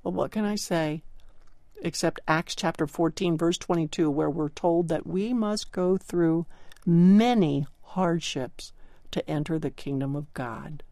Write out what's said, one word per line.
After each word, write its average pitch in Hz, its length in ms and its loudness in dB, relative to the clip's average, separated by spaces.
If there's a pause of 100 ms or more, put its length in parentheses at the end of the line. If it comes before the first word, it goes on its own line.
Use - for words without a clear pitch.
Well, 175 100 -2
what 170 180 0
can 214 140 -2
I 208 100 0
say? 160 460 -2 (800)
Except - 460 -2
Acts 160 260 0
chapter 160 320 -2
fourteen, 165 540 0
verse 170 180 2
twenty-two, 160 540 0
where 151 180 2
we're 147 200 -2
told 170 400 0
that 165 180 -2
we 196 260 -2
must 208 380 -2
go 185 260 2
through 170 480 0 (400)
many 180 800 6 (160)
hardships 170 920 -2 (380)
to - 180 -6
enter 156 300 -2
the 147 140 -4
kingdom 139 440 -4
of 147 200 -8
God. 139 560 -10